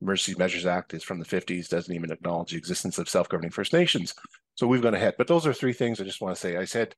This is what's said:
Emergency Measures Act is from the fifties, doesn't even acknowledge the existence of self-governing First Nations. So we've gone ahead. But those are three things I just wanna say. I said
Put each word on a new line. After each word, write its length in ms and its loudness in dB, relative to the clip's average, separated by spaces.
Emergency 360 0
Measures 280 0
Act 280 -2
is 80 -8
from 160 -8
the 60 -8
fifties, 440 -4
doesn't 260 -2
even 180 -6
acknowledge 400 -4
the 60 -6
existence 400 -4
of 100 -4
self-governing 420 0
First 220 -4
Nations. 420 4
So 100 2
we've 160 4
gone 120 4
ahead. 220 2
But 120 2
those 180 6
are 80 2
three 180 0
things 280 0
I 40 -6
just 160 -10
wanna 160 -4
say. 200 -4
I 80 -2
said 340 -2